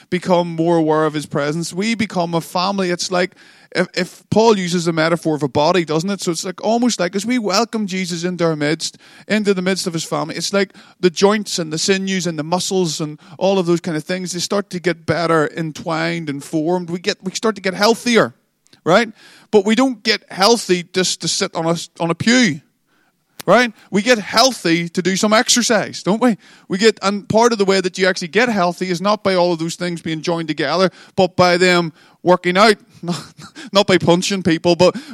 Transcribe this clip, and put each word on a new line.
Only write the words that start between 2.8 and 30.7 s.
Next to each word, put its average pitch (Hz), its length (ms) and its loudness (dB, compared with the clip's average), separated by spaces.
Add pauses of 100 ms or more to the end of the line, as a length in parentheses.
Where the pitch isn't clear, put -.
It's 175 220 -4
like, 180 240 0 (400)
if, 175 180 0
if - 380 -6
Paul 220 260 6
uses 175 300 -2
the 175 80 0
metaphor 165 400 0
of 143 80 -4
a 147 60 0
body, 160 360 2
doesn't 160 240 -2
it? 202 140 -4
So 185 80 -4
it's 160 160 -6
like, 185 180 -10
almost 233 340 0
like 180 160 -2
as 196 120 -4
we 247 120 0
welcome 214 480 -2
Jesus 175 380 -6
into 180 180 -4
our 165 140 0
midst, 151 400 -4 (320)
into 202 240 0
the 185 80 -2
midst 185 260 -2
of 180 60 -6
his 165 120 -6
family, 151 300 -6
it's 175 200 -6
like 196 180 -2 (260)
the 180 120 2
joints 196 480 0
and 165 120 -6
the 156 80 -6
sinews 190 480 -2
and 165 120 -6
the 147 40 -2
muscles 175 600 -2
and 151 180 -10 (180)
all 196 200 2
of 180 80 0
those 170 160 0
kind 160 160 -4
of 151 60 -10
things, 180 280 -6
they 175 80 -8
start 202 300 -4
to 180 100 -8
get 165 240 -2
better 165 500 2
entwined 165 760 -6
and 143 120 -8
formed. 170 460 -2
We 175 120 -6
get, 185 220 -4
we 190 100 -8
start 220 240 -2
to 202 40 -18
get 185 140 -4
healthier, 208 600 2 (480)
right? 220 300 2 (400)
But 208 120 4
we 220 100 2
don't 254 280 2
get 214 280 -2
healthy 185 520 2
just - 380 -4
to 170 80 -6
sit - 260 -4
on 165 120 -2
a, 165 100 0 (240)
on 165 100 -2
a 165 40 -2
pew, 226 460 2 (840)
right? 226 260 4 (180)
We 202 120 0
get 240 160 2
healthy 185 680 0
to 185 120 -6
do 185 160 0
some 208 160 0
exercise, 214 720 0
don't 208 180 0
we? 233 160 2 (320)
We 185 100 -4
get, 220 220 4
and 196 280 -4
part 233 240 4
of 226 60 -4
the 196 60 2
way 196 160 2
that 180 160 -4
you 185 120 0
actually 185 200 -4
get 202 200 2
healthy 185 420 -2
is 175 100 -4
not 208 220 -2
by 190 120 0
all 180 180 2
of 165 80 -4
those 170 160 -6
things 175 260 -8
being 160 180 -6
joined 165 280 -4
together, 160 420 0 (240)